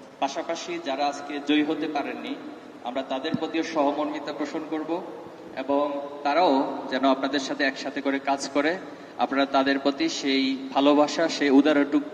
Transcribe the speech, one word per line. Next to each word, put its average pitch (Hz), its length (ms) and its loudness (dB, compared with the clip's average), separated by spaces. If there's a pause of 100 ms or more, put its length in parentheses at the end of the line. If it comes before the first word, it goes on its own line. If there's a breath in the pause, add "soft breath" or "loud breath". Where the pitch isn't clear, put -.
(200)
পাশাপাশি 165 520 -4 (120)
যারা 139 220 -2
আজকে 143 400 -4
জয়ী 151 160 4
হতে 151 260 0
পারেননি, 131 460 -4 (500)
আমরা 127 180 -4
তাদের 135 380 -4
প্রতিও 160 220 -2
সহমর্মিতা 151 720 0
পোষণ - 380 -6
করব 156 200 -4 (640)
এবং 139 280 0 (380)
তারাও 147 320 4 (360)
যেন 127 140 0
আপনাদের 135 360 2
সাথে 147 240 -4
একসাথে 135 360 -4
করে 139 180 0
কাজ 135 240 0 (120)
করে, 147 180 2 (460 loud breath)
আপনারা 135 280 2
তাদের 139 320 2
প্রতি 139 300 0
সেই 135 640 0
ভালোবাসা, 147 540 6
সেই 143 220 2
উদারটুক-, 143 640 6